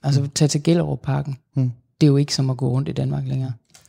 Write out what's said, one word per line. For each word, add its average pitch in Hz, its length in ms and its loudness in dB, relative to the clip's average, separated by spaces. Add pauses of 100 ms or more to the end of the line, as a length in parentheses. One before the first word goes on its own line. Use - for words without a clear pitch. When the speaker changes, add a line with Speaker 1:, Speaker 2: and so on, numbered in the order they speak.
Speaker 1:
Altså, 139 180 2
Speaker 2:
Mm. 143 140 -4
Speaker 1:
tag 151 140 4
til 147 140 -2
Gellerupparken. 143 720 -2 (180)
Speaker 2:
Mm. 127 160 0 (300)
Speaker 1:
Det 156 60 8
er 139 40 8
jo 135 60 4
ikke 143 180 0
som 135 140 0
at 127 80 -4
gå 131 120 -2
rundt 135 200 -2
i - 20 -6
Danmark 135 360 -4
længere. 131 260 -4 (360)